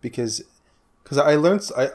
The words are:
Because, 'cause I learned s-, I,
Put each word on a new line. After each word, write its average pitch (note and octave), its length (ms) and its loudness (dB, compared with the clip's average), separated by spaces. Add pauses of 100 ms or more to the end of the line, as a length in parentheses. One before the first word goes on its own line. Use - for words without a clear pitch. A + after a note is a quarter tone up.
Because, A#2+ 400 -6 (600)
'cause C#3 140 -4
I D3 180 4
learned F3 260 2
s-, - 160 -12
I, C3+ 180 0